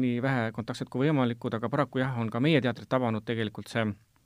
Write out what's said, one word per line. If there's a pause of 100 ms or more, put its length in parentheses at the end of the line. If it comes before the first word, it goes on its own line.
nii
vähe
kontaktsed
kui
võimalikud,
aga
paraku
jah,
on
ka
meie
teatrit
tabanud
tegelikult
see, (420)